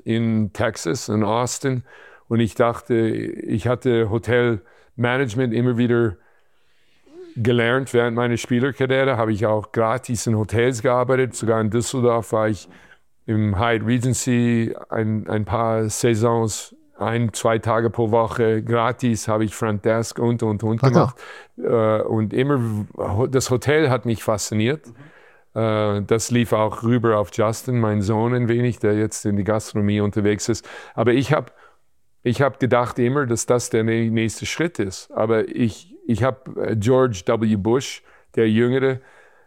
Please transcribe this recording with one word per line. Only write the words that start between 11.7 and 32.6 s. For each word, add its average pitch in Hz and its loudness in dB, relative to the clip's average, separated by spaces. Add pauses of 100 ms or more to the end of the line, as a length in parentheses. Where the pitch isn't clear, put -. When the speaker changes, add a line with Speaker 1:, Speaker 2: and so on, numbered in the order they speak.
Speaker 1:
Düsseldorf 117 0
war 110 2
ich 107 -6 (580)
im 107 0
Hyatt 113 0
Regency 120 0 (160)
ein, 107 -2
ein 104 -2
paar 110 0
Saisons, 117 0 (220)
ein, 113 -2
zwei 113 0
Tage 113 0
pro 110 0
Woche 113 2
gratis 117 0
habe 110 2
ich 107 -4
Front 107 -2
Desk 113 0
und, 117 0
und, 104 -2
und 113 -2
Speaker 2:
Aha. 135 4
Speaker 1:
gemacht. 123 4 (420)
Äh, 110 2
und 110 0
immer, 131 0 (680)
das 127 0
Hotel 139 2
hat 123 0
mich 113 -2
fasziniert. 110 -2 (680)
Speaker 2:
Mhm. 110 -4
Speaker 1:
Äh, 107 0
das 110 -2
lief 120 0
auch 110 0
rüber 113 2
auf 101 -2
Justin, 117 -2
mein 107 2
Sohn 110 0
ein 123 0
wenig, 120 0
der 107 2
jetzt 107 -2
in 101 0
die 101 0
Gastronomie 104 0
unterwegs 104 0
ist. - -4 (260)
Aber 117 2
ich 139 2
hab, 143 -2 (720)
ich 123 -2
hab 139 2